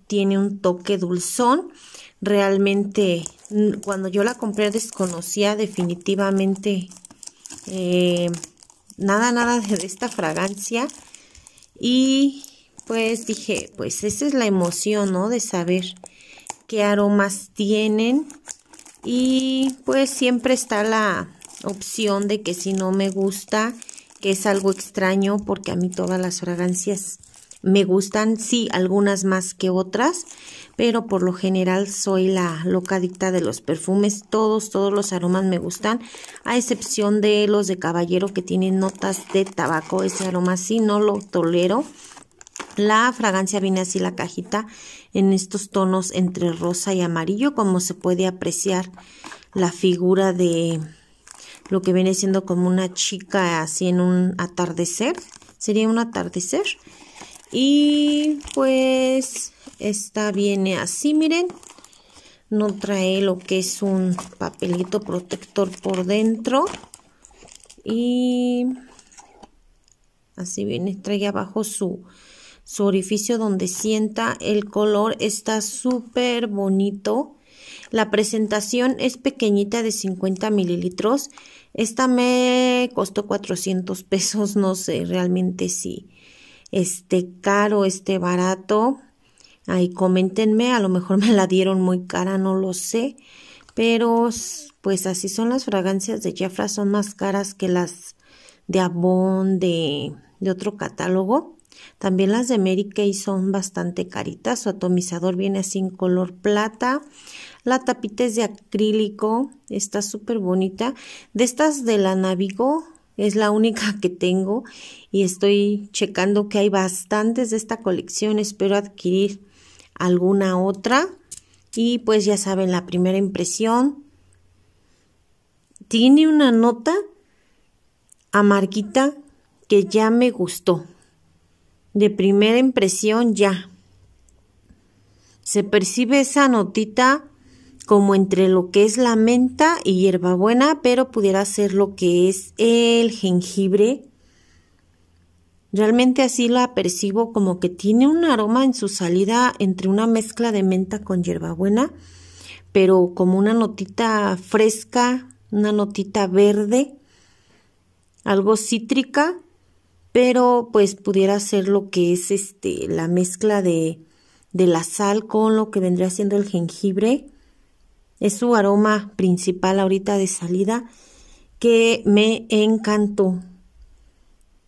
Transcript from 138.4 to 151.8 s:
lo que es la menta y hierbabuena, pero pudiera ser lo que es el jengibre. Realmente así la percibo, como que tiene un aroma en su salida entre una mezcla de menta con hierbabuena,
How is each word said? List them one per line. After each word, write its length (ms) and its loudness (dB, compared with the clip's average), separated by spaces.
lo 220 2
que 120 6
es 140 0
la 180 4
menta 680 4
y 180 2
hierbabuena, 840 2
pero 260 2
pudiera 360 2
ser 280 -2
lo 220 2
que 320 4
es 300 -4
el 540 4
jengibre. 960 0
Realmente 500 4
así 280 2
la 240 2
percibo, 580 -2
como 300 0
que 80 0
tiene 380 4
un 180 2
aroma 400 2
en 80 2
su 160 -4
salida 680 2
entre 280 0
una 180 2
mezcla 460 0
de 120 2
menta 380 0
con 220 -2
hierbabuena, 720 -2